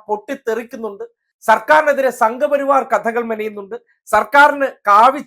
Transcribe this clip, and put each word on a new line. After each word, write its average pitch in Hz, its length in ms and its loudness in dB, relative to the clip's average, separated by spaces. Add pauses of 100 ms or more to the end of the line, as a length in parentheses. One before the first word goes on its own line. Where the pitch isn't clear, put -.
പൊട്ടിത്തെറിക്കുന്നുണ്ട്. 220 960 -8 (440)
സർക്കാരിനെതിരെ 277 640 2 (120)
സംഘപരിവാർ 269 580 0 (140)
കഥകൾ 233 280 -2 (100)
മെനയുന്നുണ്ട്. 214 440 -10 (380)
സർക്കാരിന് 277 540 2 (200)
കാവി 240 380 4